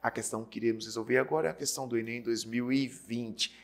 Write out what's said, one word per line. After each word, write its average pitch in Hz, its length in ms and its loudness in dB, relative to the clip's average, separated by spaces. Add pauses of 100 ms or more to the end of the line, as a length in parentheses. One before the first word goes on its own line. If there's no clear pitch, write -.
A 117 100 2
questão 110 320 -4
que 110 160 -8
iremos 110 260 2
resolver 113 320 2
agora 156 300 4
é - 40 2
a - 20 -4
questão 139 340 -2
do 120 100 0
enem 113 240 -2
dois 113 220 0
mil 120 300 0
e 135 160 4
vinte. 113 760 -4